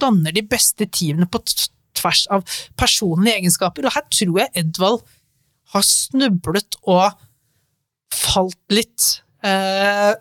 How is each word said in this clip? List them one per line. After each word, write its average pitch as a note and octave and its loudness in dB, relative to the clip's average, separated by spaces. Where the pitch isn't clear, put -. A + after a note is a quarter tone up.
danner F#3+ 2
de F#3+ 0
beste G#3+ -2
teamene E3+ 0
på - -6
t-, - -4
tvers - 0
av G3 0
personlige G#3 2
egenskaper. F3 0
Og - 0
her D4 -2
tror F3+ 0
jeg C4+ 0
Edvald F#3 0
har G3 0
snublet G3+ -2
og F#3+ 4
falt - -2
litt, - -2
eh, G3+ 2